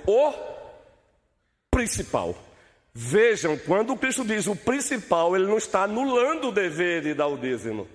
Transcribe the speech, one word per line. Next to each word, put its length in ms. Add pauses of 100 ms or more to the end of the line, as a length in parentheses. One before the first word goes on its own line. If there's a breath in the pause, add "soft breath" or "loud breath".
o 260 (1400)
principal. 640 (580 soft breath)
Vejam, 640
quando 400
Cristo 260
diz 220
o 100
principal, 800
ele 120
não 100
está 260
anulando 680
o 20
dever 500
de 140
dar 120
o 100
dízimo 580